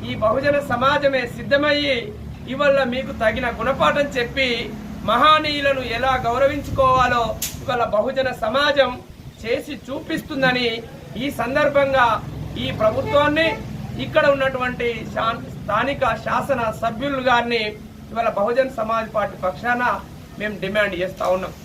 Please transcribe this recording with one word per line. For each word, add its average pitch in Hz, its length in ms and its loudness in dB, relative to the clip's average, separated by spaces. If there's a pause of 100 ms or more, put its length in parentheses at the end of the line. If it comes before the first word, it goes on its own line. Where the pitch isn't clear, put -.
(100)
ఈ - 20 -4 (120)
బహుజన 269 320 2 (160)
సమాజమే 277 500 2 (140)
సిద్ధమయ్యి 285 600 2 (560)
ఇవాళ 277 300 4 (100)
మీకు 269 200 -4 (100)
తగిన 226 240 2 (120)
గుణపాఠం 285 480 2 (120)
చెప్పి 247 320 0 (580)
మహనీయులను 285 760 4 (140)
ఎలా 262 160 2 (140)
గౌరవించుకోవాలో 254 960 4 (400)
ఇవాళ 160 220 0 (120)
బహుజన 254 320 2 (160)
సమాజం 277 460 4 (520)
చేసి 269 320 -4 (140)
చూపిస్తుందని 262 800 0 (560)
ఈ - 20 -2 (140)
సందర్భంగా 269 680 4 (580)
ఈ 262 40 -2 (120)
ప్రభుత్వాన్ని, 285 680 4 (580)
ఇక్కడ 311 180 4 (100)
ఉన్నటువంటి 254 540 -2 (260)
శా-, 226 280 -2 (140)
స్థానిక 240 580 0 (100)
శాసన 247 380 0 (200)
సభ్యులు 254 480 -2
గారిని 233 340 2 (480)
ఇవాళ 226 160 0 (100)
బహుజన 240 380 2
సమాజ్ 220 400 -2
పార్టీ 202 200 -2 (100)
పక్షాన 240 360 -2 (560)
మేము 214 240 -6
డిమాండ్ 196 380 0
చేస్తా 180 240 -4 (100)
ఉన్నాం. 185 180 -4 (120)